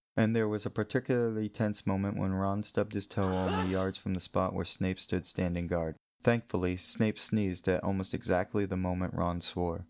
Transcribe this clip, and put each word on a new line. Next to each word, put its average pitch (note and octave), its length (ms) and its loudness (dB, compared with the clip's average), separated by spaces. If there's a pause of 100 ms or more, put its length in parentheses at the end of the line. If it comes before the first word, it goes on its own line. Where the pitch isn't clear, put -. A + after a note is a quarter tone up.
(160)
And A2 180 4
there A2 140 2
was G#2 160 0
a G2+ 60 -2
particularly A2+ 800 0
tense G#2+ 380 -2
moment G2 300 0
when F#2+ 160 0
Ron G2 300 0
stubbed G#2 320 -2
his G2+ 120 -2
toe F#2+ 260 0
only F#2 400 0
yards F#2+ 260 0
from G2 160 -2
the F2+ 60 -2
spot F#2+ 340 0
where F#2 100 -2
Snape F#2 360 -2
stood - 260 -2
standing F2 400 -2
guard. E2+ 300 -2 (260)
Thankfully, F#2 540 2
Snape - 420 2
sneezed G2+ 480 0
at F2+ 160 2
almost F#2+ 320 -2
exactly G2 520 0
the F#2+ 100 -2
moment F#2 380 -2
Ron F2 260 0
swore. F2 500 -2